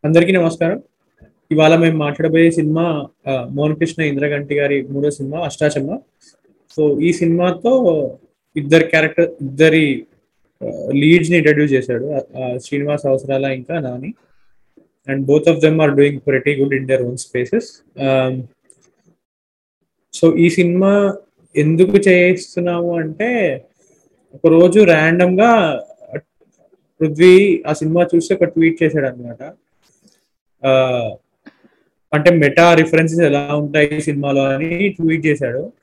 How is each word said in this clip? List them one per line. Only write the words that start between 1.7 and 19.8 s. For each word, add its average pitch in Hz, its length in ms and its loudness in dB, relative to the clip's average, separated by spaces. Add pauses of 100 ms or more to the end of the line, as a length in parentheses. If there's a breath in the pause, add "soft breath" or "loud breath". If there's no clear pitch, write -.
మేము 165 200 2
మాట్లాడబోయే 160 540 0
సినిమా, 160 560 -2 (220)
ఆ, 127 220 -6
మోహన్ 147 260 -2
కృష్ణ 160 260 -6
ఇంద్రగంటి 143 520 -4
గారి 143 280 -2
మూడో 139 280 -4
సినిమా 147 340 -8
అష్టాచమ్మ. 151 540 -4 (800 soft breath)
So, 147 220 0
ఈ 170 120 0
సినిమాతో 175 960 0 (460)
ఇద్దరు 156 300 2
క్యారెక్టర్, 160 440 0 (120)
ఇద్దరి, 143 640 0 (580)
ఆ, - 280 -10
లీడ్స్ 156 380 2
ని 180 60 2
ఇంట్రడ్యూస్ 147 360 2
చేశాడు, 127 400 -2
ఆ, 143 60 -4 (220)
ఆ, 127 180 -6
శ్రీనివాస్ 143 480 -6
అవసరాల 135 380 -2
ఇంకా 135 360 -8
నాని. 131 340 -12 (960)
And 135 160 -4
both 151 220 2
of 160 80 2
them 156 240 2
are 147 200 2
doing 143 160 2
pretty 135 440 -4
good 139 180 -2
in 135 60 -8
their 131 180 -2
own 123 120 -6
spaces. 123 500 -6 (380)
Um, 131 400 -2 (1800)